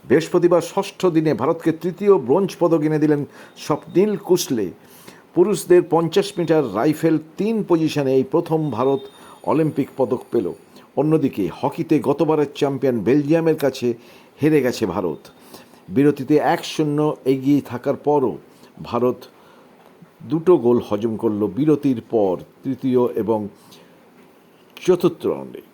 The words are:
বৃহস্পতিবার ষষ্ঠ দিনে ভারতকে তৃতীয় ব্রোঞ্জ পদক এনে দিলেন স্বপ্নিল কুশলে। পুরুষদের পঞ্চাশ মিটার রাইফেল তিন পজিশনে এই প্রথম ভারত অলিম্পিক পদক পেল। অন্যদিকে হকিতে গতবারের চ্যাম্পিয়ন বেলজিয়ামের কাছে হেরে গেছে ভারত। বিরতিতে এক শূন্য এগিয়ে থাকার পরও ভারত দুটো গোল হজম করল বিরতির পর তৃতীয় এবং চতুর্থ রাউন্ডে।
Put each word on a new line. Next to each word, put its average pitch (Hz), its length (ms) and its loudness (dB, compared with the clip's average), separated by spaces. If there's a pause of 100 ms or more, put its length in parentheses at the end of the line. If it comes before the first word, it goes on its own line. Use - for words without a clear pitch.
বৃহস্পতিবার 165 520 2
ষষ্ঠ - 440 -6
দিনে 160 280 2
ভারতকে 160 380 -2
তৃতীয় 185 460 0
ব্রোঞ্জ 156 320 0 (100)
পদক 165 240 2
এনে 151 200 0
দিলেন 151 180 2 (360)
স্বপ্নিল 180 600 -2
কুশলে। 127 500 -2 (680)
পুরুষদের 180 560 4
পঞ্চাশ 170 380 0 (100)
মিটার 160 260 2 (120)
রাইফেল 156 400 0 (220)
তিন 220 260 -2
পজিশনে 156 520 0
এই 131 180 2
প্রথম 160 260 0 (120)
ভারত 135 300 0 (420)
অলিম্পিক 147 540 0
পদক 127 240 0 (100)
পেল। 110 140 0 (500)
অন্যদিকে 143 480 0 (100)
হকিতে 151 460 -2
গতবারের 147 560 0
চ্যাম্পিয়ন 135 440 -2
বেলজিয়ামের 147 580 2
কাছে 127 300 -2 (540)
হেরে 151 200 4
গেছে 120 240 -2
ভারত। 90 360 -4 (680)
বিরতিতে 139 480 2
এক 147 280 0
শূন্য 151 340 -2 (260)
এগিয়ে 135 360 2
থাকার 123 340 -6
পরও 135 380 0 (500)
ভারত 123 360 -2 (1120)
দুটো 165 280 2
গোল 120 200 4 (100)
হজম 107 300 -2
করল 104 300 -2
বিরতির 135 640 0
পর 98 260 2 (280)
তৃতীয় 127 380 0 (120)
এবং 107 260 -2 (1400)
চতুর্থ 180 480 0
রাউন্ডে। 69 360 -8 (120)